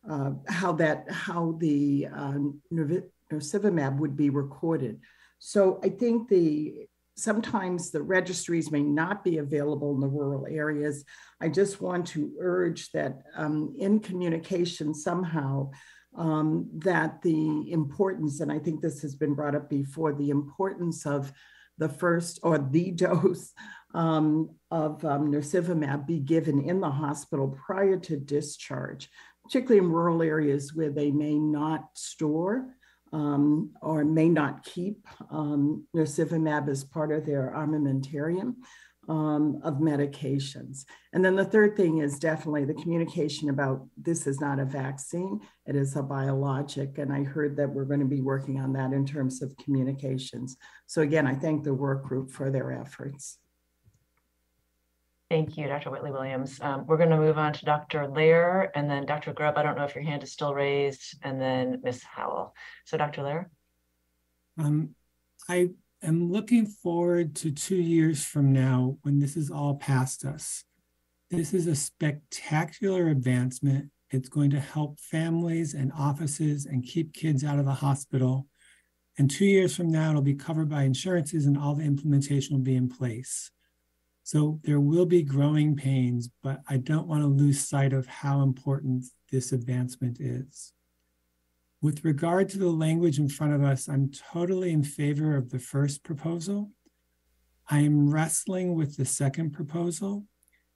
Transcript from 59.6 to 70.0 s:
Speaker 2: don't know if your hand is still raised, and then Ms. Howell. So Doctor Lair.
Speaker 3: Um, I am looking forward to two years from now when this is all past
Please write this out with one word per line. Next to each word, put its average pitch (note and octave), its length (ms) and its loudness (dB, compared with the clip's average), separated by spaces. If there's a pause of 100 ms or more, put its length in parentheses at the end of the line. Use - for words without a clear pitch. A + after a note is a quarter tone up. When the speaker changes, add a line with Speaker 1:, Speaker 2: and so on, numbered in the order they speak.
Speaker 2:
don't D3 140 0
know C#3+ 80 0
if C#3 100 -6
your C#3 80 -8
hand D3 220 -4
is - 80 -16
still D3 200 -4
raised, C#3+ 680 -2
and C3 180 -4
then C3 440 0
Ms. - 180 -4
Howell. - 540 -8 (280)
So - 120 -6
Doctor D3 260 -2
Lair. D3+ 280 -6 (1080)
Speaker 3:
Um, D3+ 380 -2 (520)
I F3+ 220 2 (320)
am E3+ 280 2
looking G#3+ 360 4
forward F3 680 0
to D#3+ 160 -4
two D3 240 -4
years E3 480 4
from C#3 300 4
now C3 500 4
when C#3+ 160 2
this C#3+ 180 2
is D3+ 140 -2
all C#3+ 260 -2
past C3+ 500 -2